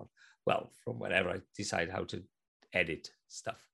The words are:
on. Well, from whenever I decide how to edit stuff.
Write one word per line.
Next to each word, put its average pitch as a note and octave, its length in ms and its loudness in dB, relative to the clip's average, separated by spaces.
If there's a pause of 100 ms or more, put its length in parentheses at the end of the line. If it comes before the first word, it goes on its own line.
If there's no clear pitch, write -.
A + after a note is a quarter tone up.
on. - 60 -14 (380)
Well, - 260 2 (120)
from - 160 -6
whenever F#2 300 4
I F#2 100 -2 (160)
decide F2+ 340 0
how F#2+ 160 -2
to - 160 -6 (520)
edit E2 360 0 (200)
stuff. - 440 -10